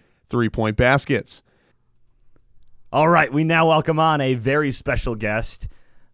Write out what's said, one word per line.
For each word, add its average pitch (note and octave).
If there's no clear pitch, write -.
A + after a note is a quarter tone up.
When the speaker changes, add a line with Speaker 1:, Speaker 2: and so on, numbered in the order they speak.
Speaker 1:
three-point A2
baskets. B2+
Speaker 2:
All D3+
right, D#3
we D#3
now E3
welcome D#3
on D#3
a C3
very C3+
special B2
guest, G#2+